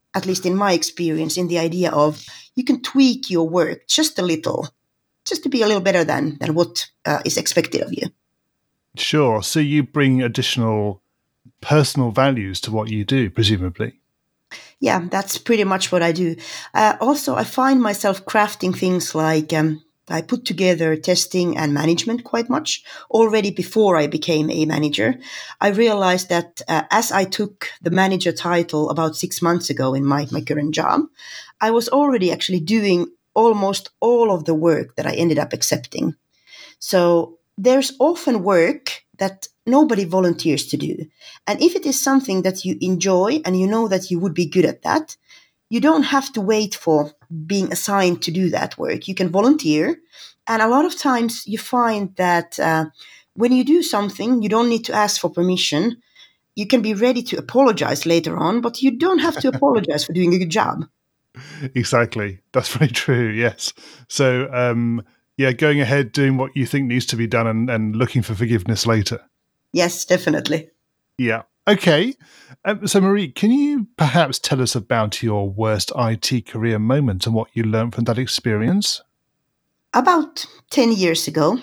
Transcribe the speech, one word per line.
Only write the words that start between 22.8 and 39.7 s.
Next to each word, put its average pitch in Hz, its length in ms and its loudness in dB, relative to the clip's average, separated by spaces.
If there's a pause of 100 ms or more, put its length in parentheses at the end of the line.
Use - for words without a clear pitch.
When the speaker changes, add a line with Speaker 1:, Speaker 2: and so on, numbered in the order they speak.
Speaker 1:
already 214 420 2
before 190 440 2
I 151 120 2
became 156 440 -2
a 156 140 0
manager. 151 500 0 (460)
I 196 80 2
realized 196 580 2
that, 170 400 -4
uh, 160 240 0
as 233 180 2
I 190 140 0
took 202 460 -6 (120)
the 175 80 -4
manager 185 440 0
title 170 560 -2
about 160 260 -2
six - 260 -6
months 170 280 0
ago 131 240 -2
in 139 120 -2
my, 139 240 0
my - 120 -4
current 151 340 -4
job, - 280 2 (580)
I 220 100 2
was 233 160 0
already 247 460 2
actually 180 260 -4
doing 185 480 2 (260)
almost 208 580 2 (100)
all 233 280 4
of 175 140 0
the 165 100 0
work 156 440 0
that - 100 -6
I - 60 -2
ended 165 260 2
up - 140 -4
accepting. - 640 -4 (640)
So 175 580 2 (200)
there's 254 400 2
often 254 460 0
work 190 640 0 (140)
that 190 280 -6 (180)
nobody 233 380 4